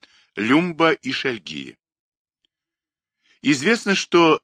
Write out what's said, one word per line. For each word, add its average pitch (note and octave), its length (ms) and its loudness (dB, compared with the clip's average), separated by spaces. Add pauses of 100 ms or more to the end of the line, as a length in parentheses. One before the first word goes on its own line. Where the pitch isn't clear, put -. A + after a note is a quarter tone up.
(380)
люмбоишиальгии. B2+ 1400 -2 (1600)
Известно, F#3+ 540 0
что E3+ 480 2